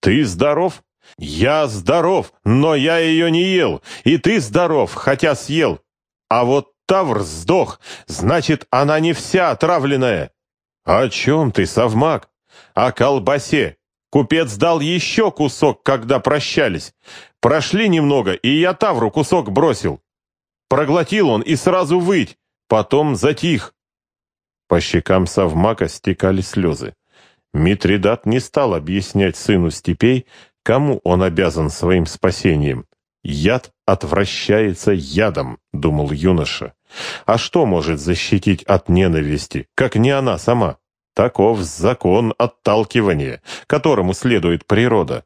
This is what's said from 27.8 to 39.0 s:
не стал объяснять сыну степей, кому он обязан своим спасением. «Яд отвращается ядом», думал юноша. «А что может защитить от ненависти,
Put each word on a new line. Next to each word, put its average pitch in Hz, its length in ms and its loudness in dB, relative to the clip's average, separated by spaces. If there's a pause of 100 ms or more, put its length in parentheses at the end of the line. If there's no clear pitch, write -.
не 117 140 0
стал 123 340 -2
объяснять 92 600 -2
сыну 87 340 0
степей, 123 560 0 (360)
кому 131 420 0
он 90 180 2
обязан 85 480 0
своим 87 360 0
спасением. 73 800 -2 (380)
«Яд 85 460 -2 (160)
отвращается 95 1040 0
ядом», 73 680 -2 (140)
думал 73 380 -2
юноша. 76 640 -2 (500)
«А 113 140 2
что 160 280 0
может 80 340 -2
защитить 87 640 0
от 95 240 0
ненависти, 80 840 0